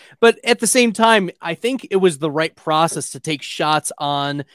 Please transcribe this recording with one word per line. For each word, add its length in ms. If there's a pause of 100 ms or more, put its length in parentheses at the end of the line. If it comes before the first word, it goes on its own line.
(180)
But 240
at 180
the 60
same 280
time, 340 (140)
I 120
think 360
it 60
was 200
the 140
right 260
process 540
to 100
take 220
shots 560
on 560